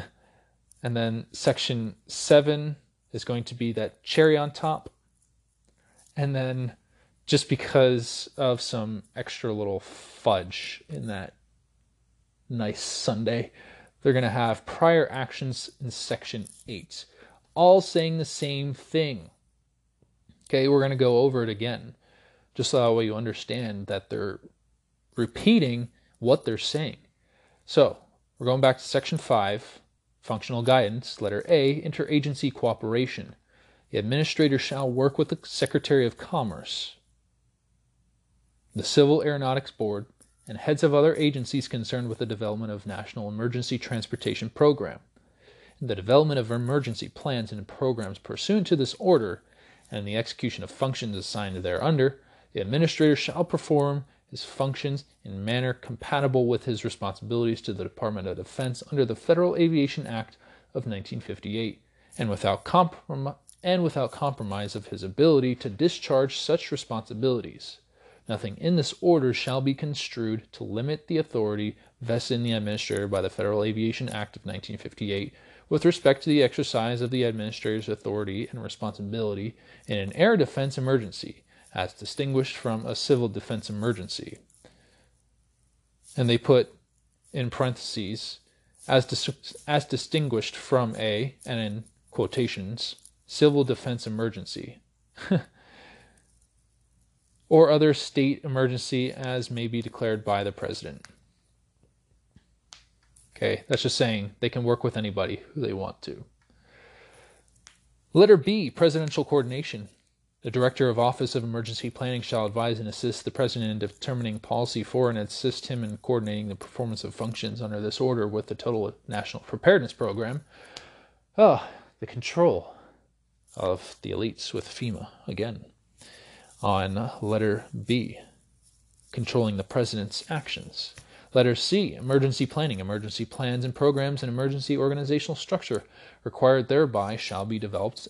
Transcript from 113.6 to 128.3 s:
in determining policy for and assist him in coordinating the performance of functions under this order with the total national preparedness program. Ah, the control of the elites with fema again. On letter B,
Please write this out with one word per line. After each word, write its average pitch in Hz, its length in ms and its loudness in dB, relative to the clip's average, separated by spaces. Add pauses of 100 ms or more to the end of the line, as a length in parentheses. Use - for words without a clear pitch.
in 107 80 -4
determining 110 640 -6
policy 117 420 -4
for 127 260 0
and 113 120 0
assist - 480 -4
him 123 160 -4
in 107 140 -8
coordinating 107 500 -2
the 98 80 -8
performance 113 480 -8
of 101 100 -10
functions 113 480 -8
under 107 180 -6
this 107 220 -2
order 123 260 2
with 104 200 -4
the - 80 -6
total 110 400 -2 (120)
national - 360 -8
preparedness 143 500 4
program. 113 500 -4 (920)
Ah, 196 320 6 (300)
the 113 80 -10
control 123 680 0 (800)
of - 460 -4
the - 80 -10
elites 101 420 -6
with - 160 -8
fema 104 420 -8 (180)
again. 113 380 -6 (1000)
On 98 480 0 (100)
letter 107 440 0 (200)
B, 120 320 0 (920)